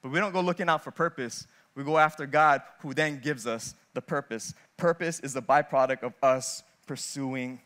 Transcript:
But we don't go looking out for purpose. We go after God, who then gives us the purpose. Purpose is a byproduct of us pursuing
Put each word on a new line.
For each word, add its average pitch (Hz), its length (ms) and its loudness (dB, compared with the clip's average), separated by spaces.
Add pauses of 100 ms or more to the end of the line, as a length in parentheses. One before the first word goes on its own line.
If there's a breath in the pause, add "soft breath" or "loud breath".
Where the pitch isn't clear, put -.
But 131 80 -10
we 160 100 0
don't 202 120 -2
go 185 80 0
looking 180 280 0
out 156 160 2
for - 60 -12
purpose. 139 560 -4 (280 soft breath)
We 139 100 -8
go 151 120 2
after 151 300 4
God, 147 340 6 (200)
who 139 120 -10
then 147 260 0
gives 127 280 -4
us 113 280 -6 (200 soft breath)
the 127 80 -6
purpose. 135 500 -6 (240 soft breath)
Purpose 170 440 0
is 135 160 -8
a 127 60 -4
byproduct 135 600 2
of 123 100 -6 (100)
us 131 400 0 (240)
pursuing 131 800 -8